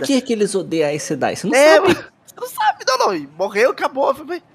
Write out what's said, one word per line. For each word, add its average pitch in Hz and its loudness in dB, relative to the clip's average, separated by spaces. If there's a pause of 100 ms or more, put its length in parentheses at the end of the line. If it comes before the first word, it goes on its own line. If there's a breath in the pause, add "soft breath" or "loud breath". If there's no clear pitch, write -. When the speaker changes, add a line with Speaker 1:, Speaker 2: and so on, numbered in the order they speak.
Speaker 1:
que 269 2
que 247 -2
eles 208 0
odeiam 160 0
Aes 147 -4
Sedai? 123 -2
Você - -6
não 233 0
Speaker 2:
É, 302 8
Speaker 1:
sabe. 370 4
Speaker 2:
mano, - 0 (200)
você - -20
não 494 -10
sabe, 855 -2
não, 523 0
não, 220 0
e 147 -8 (100)
morreu, 202 0
acabou, 277 -2
foi 294 -18
bem. 330 -10 (120)